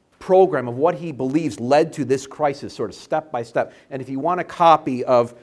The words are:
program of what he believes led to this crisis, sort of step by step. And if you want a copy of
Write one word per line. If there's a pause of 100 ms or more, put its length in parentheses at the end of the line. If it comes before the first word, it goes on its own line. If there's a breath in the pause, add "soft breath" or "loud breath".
(180)
program
of
what
he
believes
led
to
this
crisis,
sort
of
step
by
step. (180 loud breath)
And
if
you
want
a
copy
of